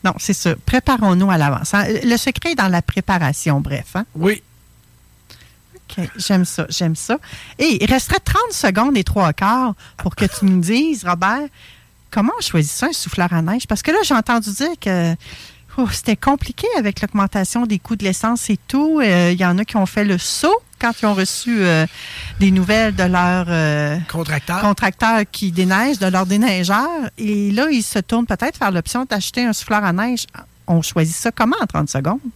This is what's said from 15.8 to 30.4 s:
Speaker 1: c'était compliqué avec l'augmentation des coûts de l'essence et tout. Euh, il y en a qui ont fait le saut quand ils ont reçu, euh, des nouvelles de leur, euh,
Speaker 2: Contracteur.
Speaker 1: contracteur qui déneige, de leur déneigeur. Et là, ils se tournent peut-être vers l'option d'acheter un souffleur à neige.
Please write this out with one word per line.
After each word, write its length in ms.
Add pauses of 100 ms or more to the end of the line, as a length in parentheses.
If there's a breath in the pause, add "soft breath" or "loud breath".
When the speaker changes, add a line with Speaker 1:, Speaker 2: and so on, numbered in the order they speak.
Speaker 1:
c'était 260
compliqué 500 (120)
avec 220
l'augmentation 680
des 120
coûts 180
de 80
l'essence 460
et 80 (100)
tout. 340
Euh, 300
il 80
y 60
en 120
a 60
qui 140
ont 80
fait 180
le 140
saut 440 (180)
quand 120 (100)
ils 40
ont 60
reçu, 480
euh, 260 (520 loud breath)
des 120
nouvelles 440
de 80
leur, 460
euh, 500 (100)
Speaker 2:
Contracteur. 540
Speaker 1:
contracteur 680
qui 220
déneige, 460
de 80
leur 180
déneigeur. 640 (300)
Et 320
là, 200
ils 120
se 160
tournent 260
peut-être 340
vers 120
l'option 340
d'acheter 400
un 80
souffleur 320
à 80
neige. 320 (420)